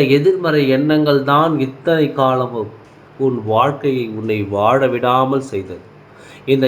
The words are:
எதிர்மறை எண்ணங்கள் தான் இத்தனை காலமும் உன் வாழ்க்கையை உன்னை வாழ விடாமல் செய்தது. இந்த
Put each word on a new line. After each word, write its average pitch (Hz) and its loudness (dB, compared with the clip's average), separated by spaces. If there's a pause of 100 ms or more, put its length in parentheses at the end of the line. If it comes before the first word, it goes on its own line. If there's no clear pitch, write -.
எதிர்மறை 156 2
எண்ணங்கள் 147 2
தான் 151 2
இத்தனை 143 -2
காலமும் 127 -2 (480)
உன் 131 0 (100)
வாழ்க்கையை 131 0
உன்னை 110 -4 (120)
வாழ 104 2
விடாமல் 127 0
செய்தது. 95 -10 (640)
இந்த 131 2